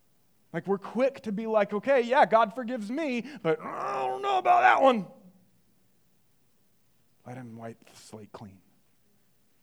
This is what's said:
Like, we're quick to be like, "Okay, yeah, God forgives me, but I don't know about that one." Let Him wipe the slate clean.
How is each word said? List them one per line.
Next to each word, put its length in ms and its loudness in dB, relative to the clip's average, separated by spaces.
Like, 160 -8
we're 100 0
quick 440 -2
to 100 -6
be 140 -6
like, 260 2
"Okay, 300 2
yeah, 240 4
God 280 4
forgives 360 -8
me, 360 -4
but 180 0
I 460 -6
don't 160 -6
know 160 0
about 220 4
that 200 6
one." 260 4
Let 120 -14
Him 180 -16
wipe 340 -16
the 60 -20
slate 340 -20
clean. 300 -18